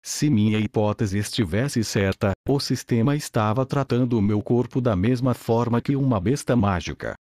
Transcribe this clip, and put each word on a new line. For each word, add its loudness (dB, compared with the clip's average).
Se -2
minha 4
hipótese 0
estivesse -2
certa, 0
o 0
sistema 0
estava -2
tratando 0
o 2
meu 2
corpo 0
da 0
mesma 0
forma 0
que -2
uma 2
besta 0
mágica. -2